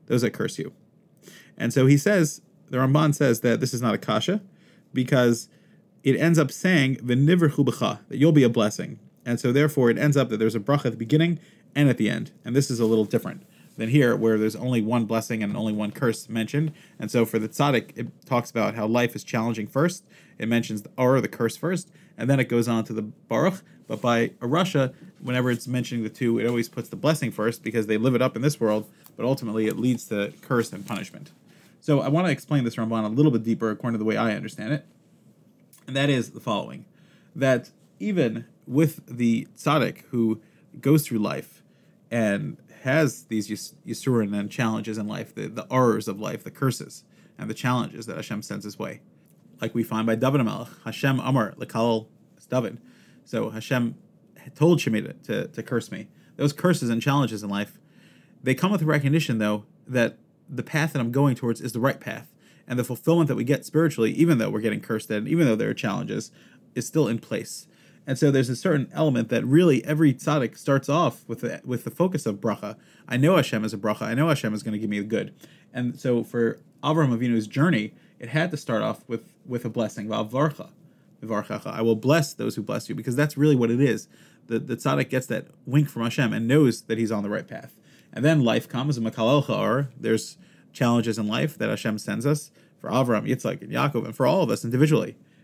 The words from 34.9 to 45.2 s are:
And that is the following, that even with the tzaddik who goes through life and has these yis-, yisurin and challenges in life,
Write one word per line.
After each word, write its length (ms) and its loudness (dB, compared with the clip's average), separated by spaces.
And 100 -8
that 140 2
is 200 0
the 100 -18
following, 440 -6
that 360 0
even 460 0
with 400 2
the 500 0
tzaddik 540 0
who 300 0
goes 260 4
through 120 -2
life 440 -6
and 480 -2
has 420 0
these 260 -4
yis-, 240 -10
yisurin 520 0
and 120 -6
challenges 460 -4
in 120 -6
life, 260 -10